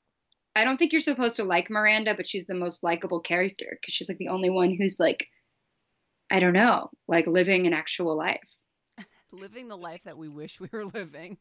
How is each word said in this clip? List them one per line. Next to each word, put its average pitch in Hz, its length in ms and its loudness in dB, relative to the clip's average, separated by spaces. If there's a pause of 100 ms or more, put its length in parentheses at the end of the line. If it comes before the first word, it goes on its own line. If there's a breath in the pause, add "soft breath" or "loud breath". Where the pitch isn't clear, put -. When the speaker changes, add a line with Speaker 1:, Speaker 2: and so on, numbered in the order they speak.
(560)
Speaker 1:
I 214 80 4
don't 262 140 2
think 330 140 2
you're 311 100 4
supposed 240 340 0
to 220 80 -2
like 180 260 2
Miranda, 214 460 2
but 202 120 -8
she's 185 200 -6
the 185 80 -4
most 175 260 -4
likable 175 380 -2
character 185 480 -2
'cause - 260 -10
she's, - 160 -6
like, 190 80 -8
the 185 120 -8
only 185 200 0
one 185 240 4
who's, 185 260 0
like, - 300 2 (1000)
I 190 80 2
don't 180 140 6
know, 208 360 4 (180)
like, 165 200 2
living 180 400 4
an 160 60 2
actual 156 440 -2
life. 170 320 -4 (480)
Speaker 2:
<laughs> - 340 -20
Living 202 360 -16
the 214 100 -14
life 175 260 -14
that 160 140 -16
we 156 100 -14
wish 151 320 -14
we 185 120 -12
were 214 140 -8
living. 180 560 -12